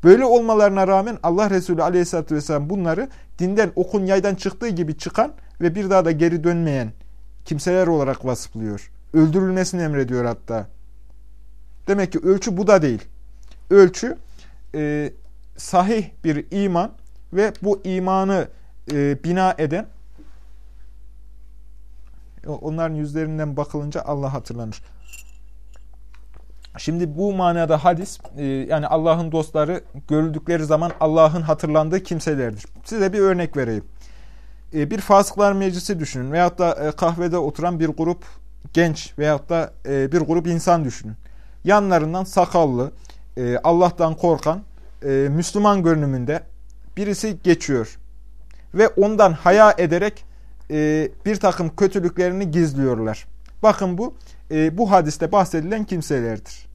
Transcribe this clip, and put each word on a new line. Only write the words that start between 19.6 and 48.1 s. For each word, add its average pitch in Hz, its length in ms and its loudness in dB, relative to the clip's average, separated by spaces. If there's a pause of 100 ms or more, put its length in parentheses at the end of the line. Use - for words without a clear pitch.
o-, 151 60 -8
onların 160 420 -4
yüzlerinden 151 600 -4
bakılınca 147 460 -6
Allah 139 300 -4
hatırlanır. 117 500 -8 (2000)
Şimdi 160 380 -4
bu 196 160 0
manada 170 520 2
hadis, 180 340 2 (180)
e, 143 80 -6
yani 139 420 -2
Allah'ın 165 460 2
dostları 156 480 -2 (280)
görüldükleri 156 560 0
zaman 156 360 2
Allah'ın 160 420 4
hatırlandığı 156 600 0
kimselerdir. 139 640 -4 (180)
Size 196 280 -2
bir 214 60 -2
örnek 185 380 2
vereyim. 117 280 -2 (920)
E, 147 160 -2
bir 202 100 -2
fasıklar 202 520 4
meclisi 190 460 -2
düşünün 135 340 -6
veyahut 175 260 2
da, 170 300 0
e, - 20 -2
kahvede 170 480 0
oturan 160 420 -2
bir 160 80 2
grup 160 360 -2 (500)
genç 165 440 0
veyahut 147 300 0
da, - 240 -2 (140)
e, 135 260 0
bir 170 80 4
grup 160 260 0
insan 170 380 2
düşünün. 110 300 -8 (500)
Yanlarından 185 600 2
sakallı, 156 680 2 (440)
e, 120 280 -2
Allah'tan 170 520 4
korkan, 165 460 0 (400)
e, 139 60 -4
Müslüman 170 760 2
görünümünde 147 600 0 (540)
birisi 202 460 -4
geçiyor 147 560 2 (760)